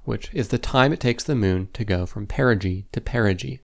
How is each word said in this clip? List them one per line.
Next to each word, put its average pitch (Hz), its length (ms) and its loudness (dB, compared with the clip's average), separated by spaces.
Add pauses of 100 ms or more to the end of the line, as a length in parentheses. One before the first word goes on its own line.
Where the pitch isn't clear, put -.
which - 300 -6
is 120 160 -2
the 123 100 0
time 135 320 2
it 170 80 -4
takes 120 240 0
the 151 100 -2
moon 95 400 2
to 113 120 -6
go 90 200 0
from 104 220 -8
perigee 101 640 2
to 113 100 -4
perigee. 98 680 0